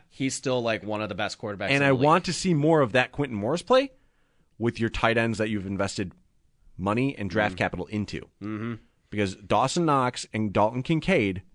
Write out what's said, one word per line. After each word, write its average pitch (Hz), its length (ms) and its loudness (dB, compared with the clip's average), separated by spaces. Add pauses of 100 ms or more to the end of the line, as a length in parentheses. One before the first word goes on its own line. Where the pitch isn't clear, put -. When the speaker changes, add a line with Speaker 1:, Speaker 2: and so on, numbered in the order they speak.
Speaker 1:
he's 135 240 -4
still, 127 280 -2
like, 110 220 -2
one 104 180 -4
of 107 80 -4
the 101 60 -6
best 101 240 -6
quarterbacks 101 280 -6
Speaker 2:
And 139 100 2
Speaker 1:
in 143 60 2
Speaker 2:
I 139 60 4
Speaker 1:
the 135 60 6
league. 123 100 2
Speaker 2:
want 170 200 4
to 185 80 -4
see 185 200 0
more 151 280 4
of 117 120 2
that 127 180 2
Quinton 131 260 -4
Morris 127 240 -2
play 262 300 2 (680)
with 117 220 -2
your 113 100 0
tight 113 280 2
ends 113 200 0
that 110 120 0
you've 104 160 -4
invested 98 480 -4 (640)
money 113 400 0
and 98 120 -6
draft 104 260 0
Speaker 1:
Mm-hmm. - 20 -14
Speaker 2:
capital 90 300 -4
into. 101 340 -6 (200)
Speaker 1:
Mm-hmm. 107 320 -8 (360)
Speaker 2:
Because 101 260 -2
Dawson 117 500 0
Knox 135 480 0
and 107 200 -2
Dalton 117 300 2
Kincaid 147 580 0 (140)